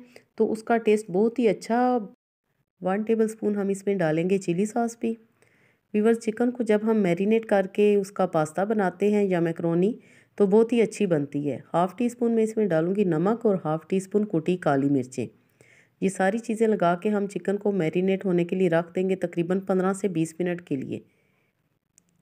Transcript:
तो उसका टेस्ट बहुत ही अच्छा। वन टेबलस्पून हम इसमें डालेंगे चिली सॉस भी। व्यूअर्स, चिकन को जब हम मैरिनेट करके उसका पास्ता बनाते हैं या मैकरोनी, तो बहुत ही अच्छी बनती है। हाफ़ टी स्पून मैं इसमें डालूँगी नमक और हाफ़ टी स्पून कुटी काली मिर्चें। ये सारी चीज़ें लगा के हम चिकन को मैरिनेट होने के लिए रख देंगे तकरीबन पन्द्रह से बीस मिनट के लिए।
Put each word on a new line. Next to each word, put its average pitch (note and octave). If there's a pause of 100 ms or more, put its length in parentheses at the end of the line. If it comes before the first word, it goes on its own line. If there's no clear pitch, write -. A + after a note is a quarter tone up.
(380)
तो A3
उसका A3
टेस्ट G#3+
बहुत G#3+
ही A#3+
अच्छा। A#3+ (840)
वन F#3+
टेबलस्पून A3
हम G3
इसमें G3
डालेंगे E3+
चिली F#3+
सॉस A#3
भी। A3+ (840)
व्यूअर्स, A3
चिकन A3+
को B3
जब G#3
हम A3
मैरिनेट G3+
करके G#3
उसका G3
पास्ता E3
बनाते G3+
हैं G#3
या F#3
मैकरोनी, E3+ (440)
तो G#3
बहुत A3
ही A#3+
अच्छी G#3
बनती D3
है। C#3
हाफ़ F3+
टी A#3+
स्पून A#3
मैं A3+
इसमें A3
डालूँगी F3
नमक F3+
और G3
हाफ़ D#3
टी F#3+
स्पून G#3
कुटी F3
काली C#3
मिर्चें। B2+ (760)
ये F#3+
सारी F#3+
चीज़ें A3+
लगा F3+
के F3+
हम G3+
चिकन G3
को G3+
मैरिनेट F#3
होने F3
के F3
लिए F#3
रख E3+
देंगे F#3
तकरीबन F3
पन्द्रह F#3+
से G3
बीस D#3+
मिनट F3
के D3
लिए। A2+ (1160)